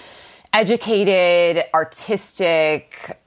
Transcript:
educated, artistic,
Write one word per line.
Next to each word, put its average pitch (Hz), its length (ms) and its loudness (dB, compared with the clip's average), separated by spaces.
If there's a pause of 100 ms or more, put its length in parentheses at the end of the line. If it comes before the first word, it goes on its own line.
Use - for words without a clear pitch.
(540)
educated, 190 1080 2 (100)
artistic, 165 1500 -2